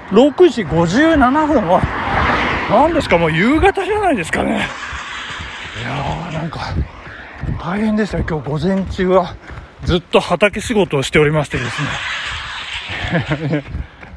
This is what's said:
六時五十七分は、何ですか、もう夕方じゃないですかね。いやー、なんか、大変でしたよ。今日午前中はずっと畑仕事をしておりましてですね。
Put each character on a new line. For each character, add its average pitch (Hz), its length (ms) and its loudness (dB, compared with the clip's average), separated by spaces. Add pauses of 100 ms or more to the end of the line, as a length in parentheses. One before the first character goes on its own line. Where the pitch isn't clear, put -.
(120)
六 277 360 8
時 233 160 0
五 160 220 2
十 302 300 4
七 285 300 4
分 240 220 2
は、 180 120 4 (880)
何 277 220 4
で 320 80 2
す - 80 -2
か、 180 80 4
も 165 100 4
う 156 60 2
夕 226 260 2
方 381 260 2
じ 370 80 -2
ゃ 427 80 0
な 381 100 2
い 269 60 2
で 165 80 -2
す - 60 -8
か - 120 -2
ね。 208 240 -2 (1120)
い - 20 -8
や 151 480 -6
ー、 - 20 -8
な 156 120 -4
ん 165 60 -4
か、 - 100 -8 (1000)
大 185 220 -4
変 214 160 2
で 214 100 0
し - 40 -6
た 170 80 -4
よ。 - 100 0
今 156 120 -2
日 135 80 -8
午 151 100 -2
前 190 260 0
中 185 240 -2
は 175 260 2 (500)
ず 147 120 2
っ - 40 2
と - 200 4
畑 196 400 0
仕 240 140 -4
事 165 220 2
を 135 60 0
し - 80 -4
て 165 80 4
お 151 60 6
り 147 60 2
ま 156 140 2
し - 40 -14
て - 100 -4
で 123 60 -4
す 117 180 -6 (1700)
ね。 147 120 -2 (520)